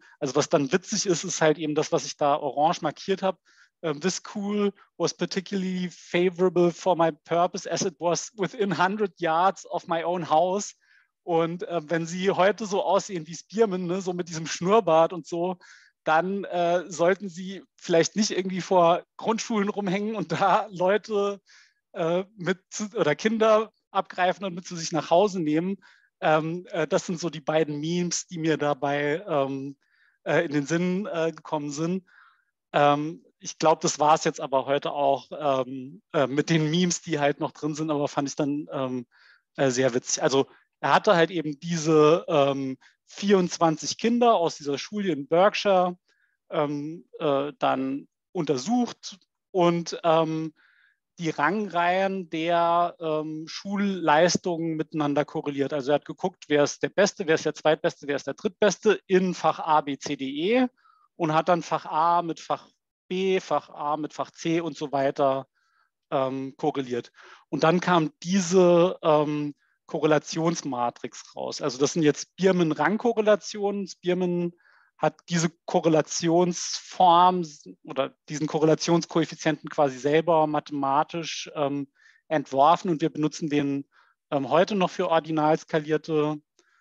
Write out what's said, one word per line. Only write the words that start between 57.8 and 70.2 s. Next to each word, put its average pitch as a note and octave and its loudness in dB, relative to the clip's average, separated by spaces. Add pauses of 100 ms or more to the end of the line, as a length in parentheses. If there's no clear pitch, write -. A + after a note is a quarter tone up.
wer C#3 -2
ist - -10
der C#3 -6
Drittbeste G#3 0
in F#3 2
Fach D#3+ 0
A, D#3+ 2
B, C#3+ -2
C, C#3+ -8
D, C3+ -8
E F#3 0 (480)
und D#3 -2
hat D#3 2
dann E3+ 2
Fach - -4
A E3+ 2
mit E3 -8
Fach - -6 (400)
B, F#3+ 0
Fach D3 -4
A D3 -4
mit D3+ -8
Fach - -8
C E3 -2
und E3+ -6
so C#3+ -8
weiter, C3+ 0 (640)
ähm, C3+ -4
korreliert. B2+ -4 (340)
Und C#3 -2
dann E3 4
kam E3+ 2 (100)
diese, F3+ 4
ähm, D3 2 (340)
Korrelationsmatrix D3+ -2